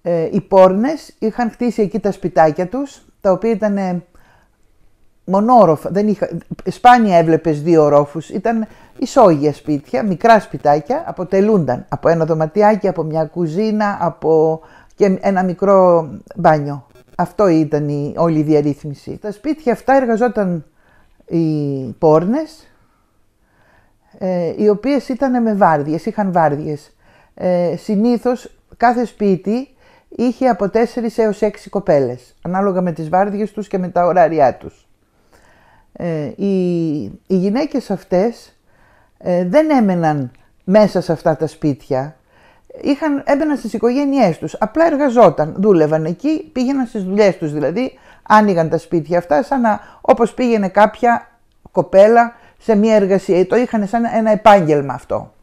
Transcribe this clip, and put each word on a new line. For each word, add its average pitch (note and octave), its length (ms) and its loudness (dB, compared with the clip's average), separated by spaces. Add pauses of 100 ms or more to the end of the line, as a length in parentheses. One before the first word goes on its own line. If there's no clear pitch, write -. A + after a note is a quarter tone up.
Ε, E3+ 300 -4
οι G3+ 100 -2
πόρνες G3 760 2
είχαν A3 320 -4
χτίσει A#3+ 300 -4
εκεί G3 180 -2
τα G3 120 -2
σπιτάκια E3+ 560 0
τους, C4+ 380 -10 (160)
τα G3 100 0
οποία G#3+ 200 0
ήτανε G3 520 -4 (1200)
μονόροφα, G3 640 2
δεν G3+ 180 -2
είχα, F#3+ 220 -2 (360)
σπάνια A3 520 4
έβλεπες D#3+ 440 2
δύο D#3 220 4
ορόφους, D3 460 0
ήταν A3+ 380 -4 (320)
ισόγεια D3+ 540 2
σπίτια, D3+ 500 -6
μικρά G#3+ 360 2
σπιτάκια, D#3 680 -2
αποτελούνταν F#3+ 840 -2
από - 200 -2
ένα E3 160 0
δωματιάκι, F#3 640 0
από E3+ 160 -4
μια D#3 220 -4
κουζίνα, G3+ 760 -4
από D#3+ 640 0 (340)
και G3 260 0
ένα F#3+ 220 0
μικρό F3+ 680 2 (260)
μπάνιο. D3 520 0 (300)
Αυτό F#3 300 0
ήταν D3+ 420 0
η, C#3+ 280 -6
όλη D#3+ 220 0
η D3+ 40 0
διαρρύθμιση. D3 720 -4
Στα G#3 160 -12
σπίτια C#4 420 -6
αυτά C4+ 220 0
εργαζόταν A3 680 -2 (600)
οι D3+ 580 -4 (140)
πόρνες, F3 680 0 (1500)
ε, F3+ 400 -4
οι G#3 120 2
οποίες A#3+ 400 -2
ήτανε B3+ 300 -2
με A3+ 140 0
βάρδιες, D#3+ 520 0
είχαν G3+ 260 -4
βάρδιες. D3+ 640 -2 (380)
Ε, F3 440 -2
συνήθως A#3 760 -2 (220)
κάθε A#3+ 280 0
σπίτι G#3 640 -2 (420)
είχε B3+ 380 -2
από G3+ 220 0
τέσσερις A#3 480 -4
έως G#3+ 240 -2
έξι G#3 280 -4
κοπέλες, C#3 720 -2
ανάλογα F#3 400 -2
με F3+ 100 -4
τις D#3 180 -10
βάρδιες G3+ 420 -2
τους G#3 160 -12
και G3 100 -6
με F3+ 100 -4
τα F3 180 -2
ωράριά D#3+ 500 2
τους. - 320 -20 (1040)
Ε, D#3 420 -8
οι, F3 680 -2
οι - 320 -6
γυναίκες A3 560 -2
αυτές, F#3+ 680 -4 (580)
ε, F3+ 280 -2
δεν D4+ 240 2
έμεναν E3+ 600 0 (320)
μέσα F#3+ 380 2
σε E3+ 100 -6
αυτά D#3 240 -2
τα D#3 120 -6
σπίτια, C#3 680 -6 (640)
είχαν, C#4+ 440 -2
έμπαιναν C#4+ 320 0
στις A3 160 -10
οικογένειές B3 640 0
τους, - 220 -10
απλά D#4 260 0
εργαζόταν, A#3+ 720 2
δούλευαν D#3+ 480 2
εκεί, C#4 460 -6
πήγαιναν B3+ 340 -2
στις G#3+ 180 -8
δουλειές G3 340 2
τους, D3+ 160 -6
δηλαδή E3+ 460 -4 (240)
Άνοιγαν G3+ 460 4
τα E3 80 -2
σπίτια E3+ 400 -2
αυτά, C4+ 260 0
σαν C4 180 -2
να, G#3+ 180 0 (220)
όπως A#3 320 0
πήγαινε A3+ 360 -2
κάποια A3 580 0 (440)
κοπέλα A3 640 4 (220)
σε A3 180 -2
μια A3 200 2
εργασία. F#3 520 2
Το - 80 -2
είχαν A3+ 320 0
σαν A#3 260 -2
ένα A3 180 0
επάγγελμα D#3 600 4
αυτό A2 500 -10